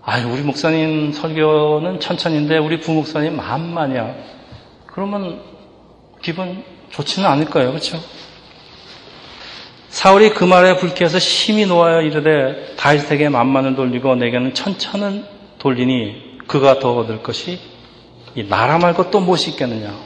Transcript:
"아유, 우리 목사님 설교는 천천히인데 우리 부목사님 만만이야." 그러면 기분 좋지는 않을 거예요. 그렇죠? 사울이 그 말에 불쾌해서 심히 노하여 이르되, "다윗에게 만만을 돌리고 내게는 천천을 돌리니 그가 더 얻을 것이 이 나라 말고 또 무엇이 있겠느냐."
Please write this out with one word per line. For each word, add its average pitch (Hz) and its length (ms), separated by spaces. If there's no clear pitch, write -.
"아유, 120 240
우리 127 140
목사님 156 720
설교는 156 880
천천히인데 160 580
우리 156 220
부목사님 156 560
만만이야." 131 800
그러면 196 540
기분 180 420
좋지는 185 360
않을 147 180
거예요. 131 240
그렇죠? 160 300
사울이 202 420
그 - 120
말에 180 340
불쾌해서 175 420
심히 214 460
노하여 170 360
이르되, 147 760
"다윗에게 147 520
만만을 131 460
돌리고 127 400
내게는 123 380
천천을 202 720
돌리니 123 920
그가 135 320
더 120 180
얻을 110 260
것이 175 360
이 104 120
나라 117 300
말고 175 340
또 208 80
무엇이 175 320
있겠느냐." 113 420